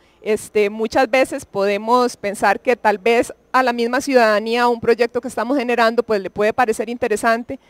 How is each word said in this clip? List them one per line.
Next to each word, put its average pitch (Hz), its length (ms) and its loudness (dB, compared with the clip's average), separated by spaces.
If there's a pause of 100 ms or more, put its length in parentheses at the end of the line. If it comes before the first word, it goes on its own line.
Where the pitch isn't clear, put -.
(220)
Este, 208 480 -2
muchas 220 400 -2
veces 262 340 0
podemos 220 720 0
pensar 202 440 -2
que 247 160 0
tal 208 220 0
vez 233 340 0 (180)
a 262 140 2
la 247 80 0
misma 240 280 -2
ciudadanía 233 680 2
un 240 120 0
proyecto 233 400 0
que 262 80 -8
estamos 240 300 -4
generando, 233 460 0
pues, 208 180 -2
le 180 80 -10
puede 208 220 0
parecer 226 360 -2
interesante 233 680 -2 (120)